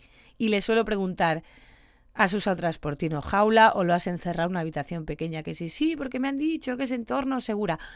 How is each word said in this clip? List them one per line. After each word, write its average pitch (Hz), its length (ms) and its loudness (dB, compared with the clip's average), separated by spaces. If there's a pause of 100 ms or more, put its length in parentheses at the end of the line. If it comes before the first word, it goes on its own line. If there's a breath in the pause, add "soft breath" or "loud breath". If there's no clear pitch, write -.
(360 soft breath)
Y 220 140 0
le 202 100 2
suelo 226 240 2
preguntar, 185 580 0 (720 soft breath)
"¿Has 196 180 2
usado 196 260 0
transportino 156 640 -2
jaula 220 520 6
o 196 80 0
lo 175 100 4
has 175 140 2
encerrado 175 400 -2
en 185 60 -4
una 180 80 -4
habitación 160 440 -6
pequeña?". 160 380 -6
Que 160 140 -8
sí, 170 120 -6
"Sí, 311 280 0
porque 262 240 -6
me 269 80 -2
han 277 100 -4
dicho 302 380 -4
que 269 80 -4
es 240 80 -4
entorno 262 480 -2
segura". 208 400 -2 (160 loud breath)